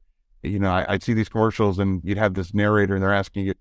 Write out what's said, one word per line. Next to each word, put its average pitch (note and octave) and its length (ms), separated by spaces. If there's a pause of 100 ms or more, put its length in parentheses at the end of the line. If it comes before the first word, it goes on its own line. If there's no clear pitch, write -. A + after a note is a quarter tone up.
(420)
you G2 180
know, G2 120
I, F#2 220
I'd G2+ 100
see A#2+ 100
these A2 140
commercials G#2+ 520
and F#2+ 260
you'd G2 120
have G#2 180
this F#2+ 180
narrator G#2 400
and G2 100
they're G2 100
asking G2 320
you, F#2+ 160